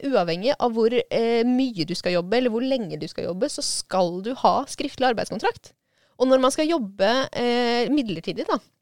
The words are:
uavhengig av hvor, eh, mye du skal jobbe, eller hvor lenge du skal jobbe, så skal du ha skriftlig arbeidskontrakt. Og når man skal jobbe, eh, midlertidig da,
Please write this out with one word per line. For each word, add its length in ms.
uavhengig 500
av 180
hvor, 220
eh, 500
mye 400
du 140
skal 160
jobbe, 240
eller 160
hvor 100
lenge 320
du 120
skal 180
jobbe, 240
så 160
skal 560
du 100
ha 220
skriftlig 460
arbeidskontrakt. 640
Og 80
når 100
man 140
skal 160
jobbe, 420
eh, 600
midlertidig 560
da, 120